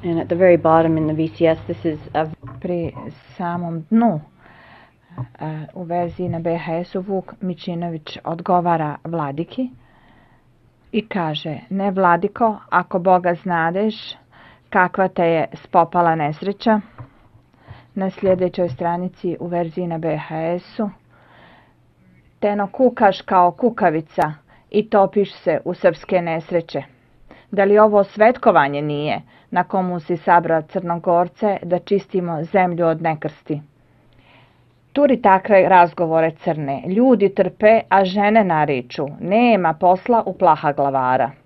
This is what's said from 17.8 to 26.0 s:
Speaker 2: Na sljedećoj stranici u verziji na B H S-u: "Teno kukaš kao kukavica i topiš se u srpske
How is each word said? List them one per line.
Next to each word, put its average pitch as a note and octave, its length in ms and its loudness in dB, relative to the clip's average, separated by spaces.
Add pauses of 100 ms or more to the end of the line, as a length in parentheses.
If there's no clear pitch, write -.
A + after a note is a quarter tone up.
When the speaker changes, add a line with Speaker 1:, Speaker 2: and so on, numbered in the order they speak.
Speaker 2:
Na F#3+ 140 -4
sljedećoj F#3 600 -2
stranici F3 680 -6
u F3 80 -8
verziji F3 400 -4
na E3 100 -4
B D#3+ 200 -2
H D#3+ 420 -4
S-u: G#3 300 -8 (1500)
"Teno G3+ 280 -2
kukaš A#3+ 540 2
kao F3+ 300 2
kukavica E3 840 -2 (380)
i G#3+ 180 -2
topiš G3 440 2
se - 320 -2
u F3 80 -6
srpske - 480 0